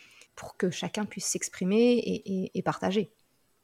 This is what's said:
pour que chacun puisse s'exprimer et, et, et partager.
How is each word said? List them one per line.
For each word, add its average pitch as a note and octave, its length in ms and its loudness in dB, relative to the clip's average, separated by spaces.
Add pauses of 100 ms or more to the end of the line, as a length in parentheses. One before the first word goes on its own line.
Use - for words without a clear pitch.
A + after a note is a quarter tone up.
(340)
pour - 220 -16
que F#3 140 0
chacun F#3+ 340 -4
puisse - 220 -8
s'exprimer G#3+ 720 2
et, F#3 460 -2
et, - 100 -8
et F#3 80 -2
partager. F#3 500 0 (520)